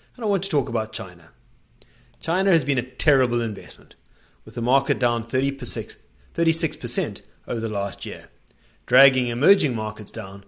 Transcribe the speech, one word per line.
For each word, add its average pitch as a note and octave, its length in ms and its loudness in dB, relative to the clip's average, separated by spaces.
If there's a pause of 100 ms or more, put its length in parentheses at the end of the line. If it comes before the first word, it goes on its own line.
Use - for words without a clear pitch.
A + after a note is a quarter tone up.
(160)
and A#3+ 100 -6
I - 20 0
want G3+ 140 2
to - 80 -4
talk C#3 180 0
about A2+ 240 -4
China. F2 380 -10 (920)
China F#3+ 300 0
has D#3+ 160 4
been C3+ 140 0
a - 20 -2
terrible B2+ 580 2
investment, G#2+ 540 -8 (500)
with - 120 -12
the A#2+ 80 -4
market B2+ 340 2
down A#2+ 240 0
thirty-six, C3 760 -2 (360)
thirty-six E3 420 2
percent A#2 460 0 (260)
over A#2+ 120 -2
the A2 100 -2
last G2+ 380 -6
year, F2 220 -12 (580)
dragging B2+ 400 4
emerging C#3 480 2
markets G#2+ 340 -6
down G2+ 380 -10